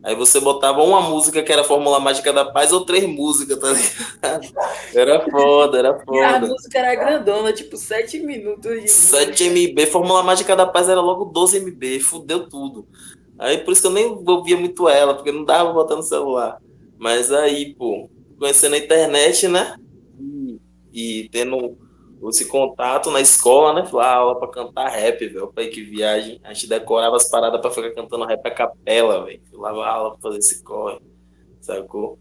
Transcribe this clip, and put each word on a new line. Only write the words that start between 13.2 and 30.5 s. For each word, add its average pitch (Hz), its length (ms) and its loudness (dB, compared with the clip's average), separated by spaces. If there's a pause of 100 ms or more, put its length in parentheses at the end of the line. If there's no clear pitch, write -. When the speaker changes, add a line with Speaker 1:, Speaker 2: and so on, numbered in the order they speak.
Speaker 1:
Aí 131 180 0
por - 160 -4
isso 185 80 4
que 180 60 0
eu 180 60 2
nem 208 120 2 (220)
ouvia 175 320 2
muito 175 320 2
ela, 139 240 6
porque 143 180 -6
não 151 100 -6
dava 165 280 2
pra 165 120 0
botar 156 140 -2
no 156 60 -8
celular. 135 580 -4 (380)
Mas 117 340 -2
aí, 143 420 0
pô, 110 360 -8 (280)
conhecendo 143 360 2
a 151 40 2
internet, 156 720 2
né? 180 260 0 (460)
E, 135 400 -12 (320)
e 113 380 -8
tendo 123 480 -4 (500)
esse - 180 0
contato 135 640 -2
na 135 100 2
escola, 139 540 6
né? 175 120 -2
Falei, 123 200 0
"Ah, 127 100 4
aula 123 220 2
pra 127 100 -8
cantar 127 400 -8
rap, 117 380 -2
velho. 95 180 -10
Opa, 110 160 -12
aí 113 80 -6
que 110 140 -14
viagem." 107 600 -4
A 107 80 -20
gente 107 160 -10
decorava 113 480 0
as 117 120 2
paradas 117 320 0
pra 120 100 -2
ficar 117 220 -8
cantando 117 320 -10
rap 113 220 -4
a 117 40 -4
capela, 110 720 -2
velho. 92 160 -18 (120)
Eu 104 80 -20
lava 107 240 -8
a 110 80 -4
aula 110 200 -4
pra - 100 -20
fazer 107 160 -8
esse - 240 -2